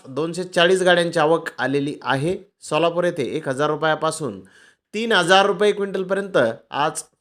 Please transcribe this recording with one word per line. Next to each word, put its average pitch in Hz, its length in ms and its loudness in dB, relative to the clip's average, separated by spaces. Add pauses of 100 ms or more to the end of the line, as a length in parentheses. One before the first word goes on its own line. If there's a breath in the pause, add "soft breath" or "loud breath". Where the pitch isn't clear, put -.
दोनशे 165 360 -6
चाळीस 180 400 2
गाड्यांची 170 360 2
आवक 160 300 2 (100)
आलेली 143 440 -2
आहे. 135 340 0 (240)
सोलापूर 170 420 0
येथे 143 320 -2
एक 151 140 -6
हजार 139 200 -2
रुपयापासून 151 680 -2 (540 soft breath)
तीन 226 180 -4
हजार 190 340 6
रुपये 202 260 2
क्विंटलपर्यंत 196 680 -4 (340)
आज 147 300 -2 (200)